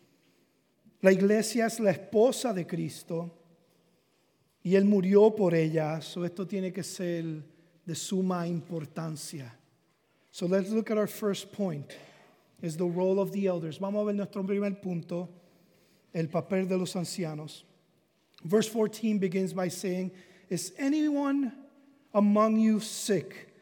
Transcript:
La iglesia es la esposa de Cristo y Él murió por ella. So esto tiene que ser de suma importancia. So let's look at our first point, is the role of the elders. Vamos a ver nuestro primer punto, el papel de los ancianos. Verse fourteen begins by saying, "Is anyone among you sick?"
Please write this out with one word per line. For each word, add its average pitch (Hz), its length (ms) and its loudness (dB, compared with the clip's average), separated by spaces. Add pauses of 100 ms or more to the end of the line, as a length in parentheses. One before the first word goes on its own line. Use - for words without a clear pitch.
(1040)
La 190 80 8
iglesia 208 560 2
es 226 120 -4
la 208 140 4
esposa 226 600 2
de 180 120 -2
Cristo 170 680 -6 (1300)
y 180 100 2
Él 196 100 6
murió 202 520 6
por 185 180 2
ella. 156 460 0
So 175 240 -8
esto 175 200 -6
tiene 185 280 -6
que 185 100 -8
ser 165 600 -6 (420)
de 165 80 -6
suma 185 540 -2
importancia. 160 1040 -8 (800)
So - 160 -6
let's 190 240 2
look 220 200 0
at 214 60 0
our 208 100 2
first - 460 -4
point, 165 420 -4 (680)
is 160 160 -6
the 180 80 0
role 185 340 2
of 190 120 0
the 196 140 0
elders. 165 320 -2
Vamos 202 240 -2
a 208 40 0
ver 208 80 0
nuestro 202 280 -4
primer 202 340 0
punto, 175 520 -6 (840)
el 165 140 -2
papel 185 380 0
de 185 120 0
los 180 160 -4
ancianos. 156 680 -6 (800)
Verse 208 240 4
fourteen 214 520 0
begins 190 340 0
by 180 160 -2
saying, 185 420 -4 (380)
"Is - 300 -6
anyone 285 720 0 (640)
among 208 440 6
you 220 220 4
sick?" - 680 -4 (120)